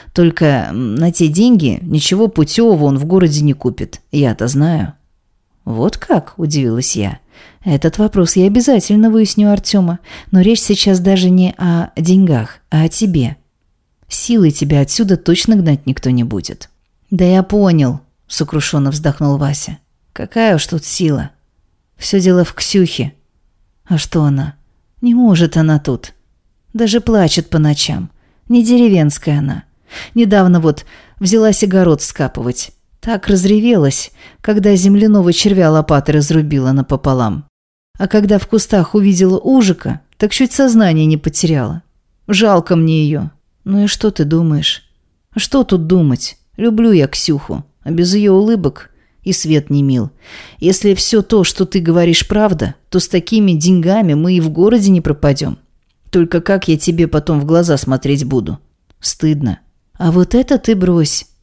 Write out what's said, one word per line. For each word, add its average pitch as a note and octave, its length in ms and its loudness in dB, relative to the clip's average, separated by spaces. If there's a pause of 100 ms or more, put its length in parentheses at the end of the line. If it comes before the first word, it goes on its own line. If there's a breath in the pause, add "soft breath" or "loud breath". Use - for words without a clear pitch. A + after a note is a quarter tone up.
(140 loud breath)
Только, D#3+ 560 0
м, A2 240 -6
на E3 180 0
те E3 160 0
деньги E3+ 540 2
ничего F3+ 460 -2
путевого F3 560 0
он C#3 140 0
в C#3+ 60 -4
городе D#3+ 380 2
не D3 100 2
купит, - 480 -8 (100)
я-то B2 380 -2
знаю». C#3+ 460 -2 (720)
«Вот A2+ 340 -4
как?» — - 380 -4
удивилась C3+ 600 -4
я. G2+ 220 -6 (460 soft breath)
«Этот D#3 340 -2
вопрос G3+ 380 0
я F#3 100 4
обязательно A3 640 2
выясню G#3 380 2
у G3+ 40 2
Артема, F#3 460 -2 (320 loud breath)
но F#3 100 4
речь G#3+ 220 2
сейчас G3 380 0
даже F#3 280 2
не F#3 300 2
о E3+ 380 -2
деньгах, E3 640 0 (100)
а D#3 140 2
о D#3+ 40 0
тебе. D#3+ 480 -2 (720)
Силой G3+ 440 2
тебя D3 280 0
отсюда F#3 380 0
точно E3+ 380 0
гнать D#3+ 300 0
никто C3 240 -4
не B2 140 0
будет». - 460 -10 (400)
«Да F3+ 140 0
я F#3 180 4
понял», — E3+ 580 0 (260)
сокрушенно D3 640 -4
вздохнул D3 460 -2
Вася. C#3+ 420 -6 (340)
«Какая A3+ 440 0
уж D3 100 -4
тут D#3+ 180 -8
сила. D3+ 460 -4 (640)
Все - 240 -4
дело F3+ 240 2
в - 100 -6
Ксюхе». - 600 -2 (720)
«А E3+ 100 -2
что D3+ 280 -2
она? C#3+ 320 -2 (440)
Не A#3+ 140 2
может F3 420 2
она D#3 220 2
тут. C3+ 360 -6 (580)
Даже A3+ 280 -2
плачет G3 480 0
по E3 100 -2
ночам. D3+ 520 -2 (380)
Не A#3+ 160 2
деревенская F#3 720 2
она. C#3+ 260 -6 (500 loud breath)
Недавно F#3+ 460 4
вот D#3 240 -2 (340 soft breath)
взялась G#3+ 440 2
огород F#3 380 2
вскапывать. - 720 -6 (280)
Так A3 280 -6
разревелась, G3 840 2 (300 loud breath)
когда G#3 360 2
земляного G3 560 4
червя F#3 380 2
лопатой D#3 460 0
разрубила D3 560 0
напополам. C3 760 -2 (520)
А G3 100 -2
когда G#3 300 2
в - 80 -4
кустах G3+ 480 0
увидела F#3+ 440 2
ужика, A#3 640 0 (140)
так G#3 160 -2
чуть C4 200 0
сознание G#3+ 540 2
не D#3 100 2
потеряла. D#3 680 -4 (440)
Жалко F#3+ 500 2
мне D#3+ 280 2
ее». D3+ 260 -4 (340)
«Ну G3+ 200 0
и - 20 2
что G#3 240 -2
ты E3 140 -2
думаешь?» D#3 600 -2 (480)
«А A3+ 60 -10
что C4 260 0
тут E3+ 220 -2
думать? D#3+ 520 0 (180)
Люблю A3+ 360 0
я D3+ 140 4
Ксюху, C#3+ 580 -4 (180)
а - 80 -8
без F3 240 0
ее G3+ 200 2
улыбок G3 560 0 (320)
и F#3+ 100 -4
свет D#3 380 -2
не C#3+ 120 0
мил. C3 280 -2 (480 loud breath)
Если F#3+ 360 0
все G3+ 280 0
то, G3+ 220 2
что - 220 -2
ты F#3+ 140 -4
говоришь, E3+ 460 0
правда, F#3 480 -2 (140)
то F3+ 120 -2
с - 80 -2
такими F#3+ 440 0
деньгами F3 640 2
мы E3+ 200 0
и F3 60 2
в D#3+ 100 0
городе G3 400 2
не F3+ 100 4
пропадем. C#3+ 580 -2 (520)
Только E3+ 300 0
как F#3+ 280 -2
я D#3 80 2
тебе E3 300 0
потом D3+ 340 -2
в C#3+ 40 -4
глаза E3 320 2
смотреть C#3 480 -2
буду? B2 340 -4 (420)
Стыдно». D3 600 -4 (340)
«А E3 180 -2
вот F3+ 220 2
это C4 240 0
ты A3+ 160 -2
брось», — F3+ 520 0 (160)